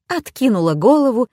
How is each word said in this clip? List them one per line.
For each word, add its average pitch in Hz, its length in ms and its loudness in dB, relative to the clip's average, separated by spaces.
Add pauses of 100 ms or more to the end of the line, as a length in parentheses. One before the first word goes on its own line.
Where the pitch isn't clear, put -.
откинула 208 680 -2
голову 247 600 2